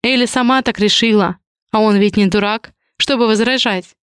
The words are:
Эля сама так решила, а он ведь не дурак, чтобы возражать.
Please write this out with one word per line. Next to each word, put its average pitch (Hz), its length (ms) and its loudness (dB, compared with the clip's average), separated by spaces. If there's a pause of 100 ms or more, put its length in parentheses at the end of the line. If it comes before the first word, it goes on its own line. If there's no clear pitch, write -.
Эля 247 240 0
сама 254 340 0
так 233 180 -4
решила, 208 580 0 (340)
а 220 80 0
он 214 180 2
ведь 202 200 2
не 202 100 2
дурак, 208 460 -4 (240)
чтобы 240 300 0
возражать. 220 680 -2 (120)